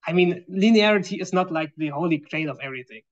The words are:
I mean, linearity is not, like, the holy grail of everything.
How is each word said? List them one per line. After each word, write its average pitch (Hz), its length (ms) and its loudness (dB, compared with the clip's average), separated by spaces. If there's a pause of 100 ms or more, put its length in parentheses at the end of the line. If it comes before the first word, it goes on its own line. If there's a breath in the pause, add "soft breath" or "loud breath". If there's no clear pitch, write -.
I 165 80 -4
mean, 175 360 2
linearity 208 680 2
is 185 140 -8
not, 185 180 0
like, 156 240 -6
the 156 140 -4
holy 156 280 -2
grail 156 320 -6
of 123 120 -10
everything. 127 400 -14 (100)